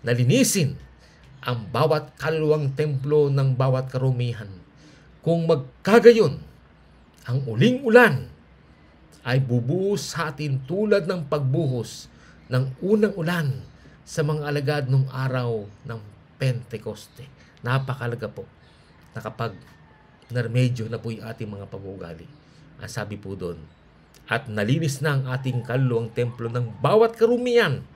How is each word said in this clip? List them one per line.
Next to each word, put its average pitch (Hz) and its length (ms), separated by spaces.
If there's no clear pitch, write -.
Nalinisin 131 720
ang 117 320
bawat 151 480
kaluluwang 151 560
templo 147 560
ng 135 240
bawat 131 320
karumihan. 120 640
Kung 165 240
magkagayon, 190 920
ang 123 180
uling 202 400
ulan 220 420
ay 135 200
bubuhos 147 720
sa 156 160
atin 139 320
tulad 202 440
ng 180 200
pagbuhos 135 800
ng 131 320
unang 208 400
ulan 165 280
sa - 160
mga 151 240
alagad 147 400
nung 135 240
araw 123 560
ng 113 160
Pentecoste." 113 880
Napakalaga 120 720
po - 160
na - 80
kapag 110 320
naremedyo 120 560
na 113 140
po 117 80
yung 113 160
ating 110 240
mga 101 200
pag-uugali. 90 580
Ang - 140
sabi 104 260
po 95 160
doon, 87 240
"At 117 160
nalinis 123 560
na 147 160
ang 135 80
ating 127 400
kaluluwang 120 480
templo 120 400
ng 120 280
bawat 220 360
karumihan. 233 640